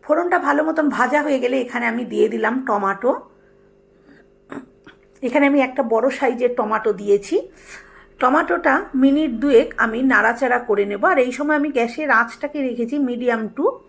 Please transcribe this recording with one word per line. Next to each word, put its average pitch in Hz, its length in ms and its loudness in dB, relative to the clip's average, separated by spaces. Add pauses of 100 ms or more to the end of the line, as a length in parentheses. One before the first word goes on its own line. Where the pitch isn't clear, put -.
ফোড়নটা 349 420 0
ভালো 294 220 2
মতন 320 180 0 (100)
ভাজা 254 300 0
হয়ে 277 180 0
গেলে 254 200 0
এখানে 240 280 -6
আমি 240 200 -4
দিয়ে 214 220 2
দিলাম 220 200 -2 (140)
টমেটো। 202 440 0 (2250)
এখানে 285 240 2
আমি 285 180 4
একটা 262 140 -4 (100)
বড় 226 140 2 (120)
সাইজের 247 400 0
টমেটো 220 320 0 (100)
দিয়েছি। 202 360 0 (840)
টমেটোটা 302 540 2 (280)
মিনিট 277 300 2 (100)
দুয়েক 277 260 4 (160)
আমি 226 140 -4 (140)
নাড়াচাড়া 233 460 2 (100)
করে 202 220 2
নেব। 202 120 -4 (100)
আর 302 140 2
এই 247 120 -6
সময় 294 220 0
আমি 294 160 -2
গ্যাসের 240 320 -2 (120)
আঁচটাকে 285 380 -6 (100)
রেখেছি 233 280 -4 (120)
medium 240 340 -2 (140)
to 285 80 -4 (240)